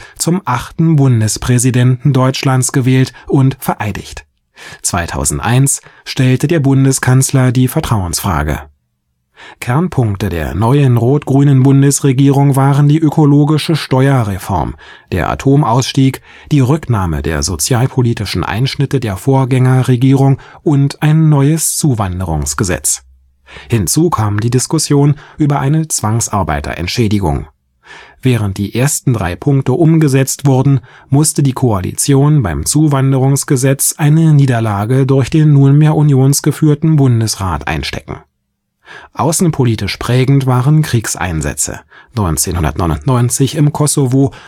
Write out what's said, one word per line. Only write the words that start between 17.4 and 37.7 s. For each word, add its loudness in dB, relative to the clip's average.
sozialpolitischen -2
Einschnitte -4
der -4
Vorgängerregierung 2
und 0
ein 4
neues 0
Zuwanderungsgesetz. -4
Hinzu 0
kam -2
die -2
Diskussion 0
über 0
eine -2
Zwangsarbeiterentschädigung. -2
Während -2
die -6
ersten -2
drei -4
Punkte -2
umgesetzt 2
wurden, 2
musste 0
die 0
Koalition 0
beim -4
Zuwanderungsgesetz 0
eine 4
Niederlage 2
durch 2
den 4
nunmehr 4
unionsgeführten 2
Bundesrat 0
einstecken. -8